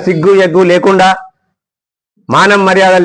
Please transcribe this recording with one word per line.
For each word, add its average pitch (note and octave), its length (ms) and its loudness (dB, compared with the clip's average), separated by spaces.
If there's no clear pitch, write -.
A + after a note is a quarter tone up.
సిగ్గు F3+ 280 0
ఎగ్గు F3+ 180 0
లేకుండా, F#3+ 360 0
మానం F#3+ 380 0
మర్యాద F#3 380 2